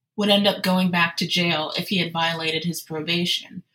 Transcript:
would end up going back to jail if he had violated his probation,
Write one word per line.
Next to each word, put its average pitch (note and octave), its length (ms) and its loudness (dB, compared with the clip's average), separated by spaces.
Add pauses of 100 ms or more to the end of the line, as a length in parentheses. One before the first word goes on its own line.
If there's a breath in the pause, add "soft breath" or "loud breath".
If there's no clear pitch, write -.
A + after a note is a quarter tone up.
(180)
would G#3 120 2
end G3+ 180 4
up F#3+ 140 2
going F#3 300 2
back F3 260 2
to E3+ 100 -2
jail E3+ 500 0
if F3+ 100 -6
he G3+ 100 0
had E3+ 140 0
violated E3 540 -2
his E3 160 -4
probation, E3+ 840 -4 (120)